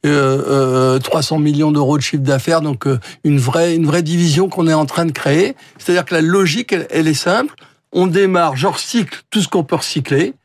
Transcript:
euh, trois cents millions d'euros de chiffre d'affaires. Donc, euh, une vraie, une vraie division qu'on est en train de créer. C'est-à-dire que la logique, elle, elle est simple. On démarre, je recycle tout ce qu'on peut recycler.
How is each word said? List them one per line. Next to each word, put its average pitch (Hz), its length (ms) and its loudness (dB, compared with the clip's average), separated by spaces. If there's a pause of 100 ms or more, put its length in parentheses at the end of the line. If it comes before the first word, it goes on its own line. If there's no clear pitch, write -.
euh, 135 920 2
trois 139 240 -2
cents 156 160 -2
millions 151 340 2
d'euros 147 240 2
de 139 60 -2
chiffre 143 200 -4
d'affaires. 143 380 0
Donc, 127 260 -4
euh, 131 120 0 (260)
une 143 140 2
vraie, 165 360 0
une 165 120 2
vraie 170 160 0
division 170 460 2
qu'on 165 200 0
est 160 60 2
en 156 120 2
train 170 200 -2
de 160 60 -2
créer. 165 440 0 (220)
C'est-à-dire 180 260 -2
que 180 100 -6
la 165 60 2
logique, 180 520 0
elle, 175 180 -4
elle 160 180 0
est 156 60 2
simple. 208 400 -2 (380)
On 180 140 2
démarre, 175 500 2
je 139 100 0
recycle - 640 -4
tout 214 100 0
ce 180 80 -2
qu'on - 160 0
peut 165 120 -4
recycler. 156 580 -2 (100)